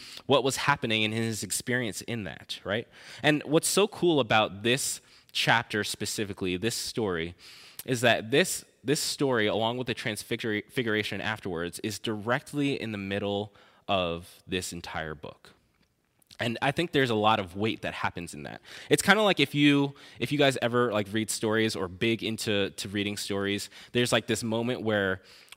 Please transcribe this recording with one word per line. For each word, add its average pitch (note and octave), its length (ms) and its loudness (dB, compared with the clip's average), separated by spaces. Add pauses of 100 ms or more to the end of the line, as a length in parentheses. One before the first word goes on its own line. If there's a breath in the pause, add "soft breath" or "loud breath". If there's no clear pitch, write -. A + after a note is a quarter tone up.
(260 loud breath)
what C3 160 6
was C3 140 0
happening A#2 460 2
in G#2+ 100 0
his A2+ 320 -2
experience A#2+ 560 -4
in A2+ 240 -6
that, - 400 -10
right? G#2 240 -4 (340 loud breath)
And D3+ 220 4
what's D#3 240 2
so G3 180 4
cool E3+ 320 2
about G#2+ 460 4
this B2 360 0 (320 soft breath)
chapter A#2 520 2
specifically, G2 720 -4
this G#2+ 180 -2
story, F2 600 -4 (500 loud breath)
is B2 160 -2
that A2 300 4
this, D3+ 340 0 (180)
this C3+ 180 0
story, B2 460 2
along A2 300 0
with B2+ 100 -4
the A#2 80 -2
transfigura-, A2 760 -4
figuration G#2+ 500 -2
afterwards, F2+ 600 -4
is G#2 180 -4
directly B2 800 -2
in A2 120 -6
the G2+ 60 -6
middle G2+ 540 -4 (340 soft breath)
of F2 400 0 (220)
this F2+ 240 -4
entire D#2+ 420 -8
book. - 360 -18 (920)
And A2+ 220 -2
I C3+ 80 2
think E3+ 220 -2
there's C3+ 180 4
a A2+ 40 2
lot G#2+ 240 4
of F#2 160 -6
weight G#2 280 -2
that D#2+ 100 -4
happens F2 400 -6
in D2 120 -12
that. A1 180 -14 (260 loud breath)
It's D3 140 4
kinda G3+ 200 6
like G3 160 4
if C#3+ 160 2
you, C#3+ 400 4 (240 loud breath)
if - 140 -4
you D3 60 0
guys C#3 240 4
ever, A#2+ 300 2
like, G#2 200 0
read A2 180 -2
stories A2 460 0
or F#2 100 -2
big G2+ 380 0
into, G#2 460 0
to - 180 -10
reading G#2 300 -2
stories, G2+ 500 -2 (240 loud breath)
there's, B2 200 2
like, A2+ 140 4
this A2 160 0
moment A#2 400 -2
where, G2+ 380 0 (360 loud breath)